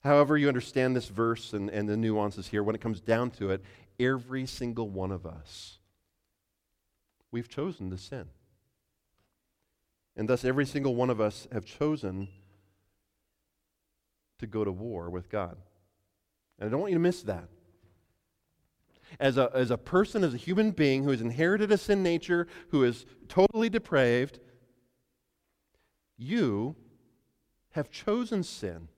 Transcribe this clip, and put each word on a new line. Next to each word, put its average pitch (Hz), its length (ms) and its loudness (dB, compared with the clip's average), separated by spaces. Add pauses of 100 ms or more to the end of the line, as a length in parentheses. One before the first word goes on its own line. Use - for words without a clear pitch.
However 143 360 6
you 143 100 4
understand 127 480 0
this 117 120 -4
verse 113 440 -2
and, 101 160 -4
and 104 180 -2
the 107 120 0
nuances 107 500 0
here, 104 140 0
when 107 120 0
it 104 60 -6
comes 110 220 -4
down 120 300 2
to 98 180 -4
it, 95 120 -2 (380)
every 131 460 -2
single 117 420 -6
one 95 240 -4
of 87 140 -8
us, - 520 -16 (1500)
we've 117 180 -6
chosen 139 420 -6
to 92 80 -8
sin. 117 260 -12 (1900)
And 107 120 -4
thus, 127 180 0
every 135 180 2
single 139 300 -2
one 127 160 2
of 110 100 0
us 107 320 -2
have 104 140 -6
chosen 98 640 -4 (2000)
to 117 80 -10
go 107 180 -2
to 98 80 -2
war 92 380 -8
with 90 180 -8
God. 90 300 -4 (1000)
And 104 100 -6
I - 20 -4
don't 135 100 -2
want 196 120 -2
you 170 60 4
to 165 40 4
miss 180 220 2
that. 90 240 -6 (1700)
As 135 180 4
a, 127 160 4
as 127 160 2
a 117 80 2
person, 196 460 2
as 135 100 0
a 123 40 -6
human 196 340 0
being 139 320 2
who 143 60 2
has 123 100 2
inherited 170 500 2
a 208 80 6
sin 202 240 2
nature, 170 460 0 (220)
who 139 120 4
is 120 240 2 (220)
totally 214 400 4
depraved, 139 720 2 (1800)
you 131 580 0 (1000)
have 151 180 -4
chosen 220 520 -2
sin. 85 560 -8